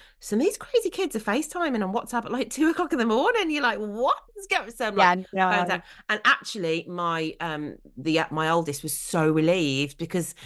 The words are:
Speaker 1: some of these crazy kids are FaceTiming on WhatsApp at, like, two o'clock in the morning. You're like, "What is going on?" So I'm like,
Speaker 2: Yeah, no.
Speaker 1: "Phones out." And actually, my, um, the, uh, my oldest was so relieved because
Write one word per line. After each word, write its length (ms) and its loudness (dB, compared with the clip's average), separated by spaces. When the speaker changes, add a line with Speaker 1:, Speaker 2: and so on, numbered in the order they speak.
Speaker 1:
some 180 -2
of 60 2
these 120 0
crazy 320 0
kids 280 -4
are 20 -2
FaceTiming 640 -2
on 80 -4
WhatsApp 320 -4
at, 60 -6
like, 180 -2
two 200 2
o'clock 240 0
in 60 0
the 60 2
morning. 460 2
You're 120 -2
like, 160 0
"What 380 0
is 100 -16
going 160 0
on?" 80 -12
So 160 -4
I'm 80 -4
like, 240 6
Speaker 2:
Yeah, 180 2
no. 60 2
Speaker 1:
"Phones 120 0
out." 120 -2
And 160 -2
actually, 640 -2
my, 540 -4
um, 340 -6
the, 220 2
uh, 120 2
my 180 0
oldest 340 0
was 140 -4
so 320 2
relieved 680 2
because 380 -4